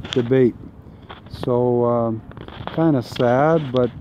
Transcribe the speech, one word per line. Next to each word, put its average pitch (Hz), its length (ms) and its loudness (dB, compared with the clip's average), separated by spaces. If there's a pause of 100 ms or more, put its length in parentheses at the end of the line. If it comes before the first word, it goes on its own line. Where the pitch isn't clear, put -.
(120)
debate. 127 440 4 (760)
So, 120 560 0
um, 117 360 0 (540)
kinda 160 260 2
sad, 139 680 2
but, 123 300 2